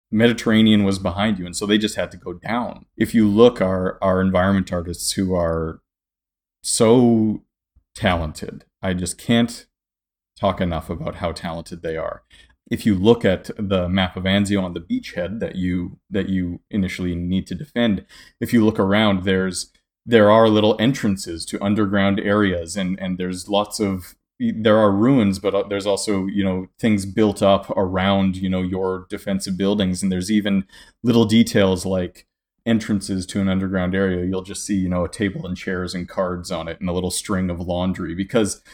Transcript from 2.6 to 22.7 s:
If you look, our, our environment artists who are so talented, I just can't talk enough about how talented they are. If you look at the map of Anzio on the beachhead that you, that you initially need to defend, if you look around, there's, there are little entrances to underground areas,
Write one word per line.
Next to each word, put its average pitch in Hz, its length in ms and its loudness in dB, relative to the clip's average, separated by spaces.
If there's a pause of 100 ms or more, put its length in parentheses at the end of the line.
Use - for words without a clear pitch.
If - 180 -2
you 113 140 6
look, 113 320 6
our, 92 400 -2
our 95 200 2
environment 95 520 2
artists 87 400 -6
who 92 220 -2
are 82 460 -2 (840)
so 117 800 4 (520)
talented, 85 680 -4 (180)
I 92 120 -2
just 90 240 -6
can't - 480 -2 (720)
talk 95 220 -2
enough 85 300 -4
about 82 260 -8
how 85 160 -6
talented 85 500 -12
they 82 140 -6
are. 80 260 -8 (480)
If - 160 -4
you 107 80 4
look 107 300 4
at 92 340 0
the 95 300 -2
map 92 280 0
of 92 80 -8
Anzio 98 380 0
on 90 100 -6
the 87 80 -10
beachhead 98 600 -6
that - 160 -6
you, 92 420 -4 (120)
that 95 180 -4
you 92 320 -2 (100)
initially 92 440 -2
need 90 340 -2
to 92 60 -8
defend, 107 520 -2 (340)
if 117 120 -4
you 117 120 6
look 110 140 2
around, 101 460 2
there's, 92 460 -2 (360)
there 110 240 8
are 113 180 8
little 107 320 4
entrances 98 640 -2
to - 160 -8
underground 101 580 0
areas, 95 560 0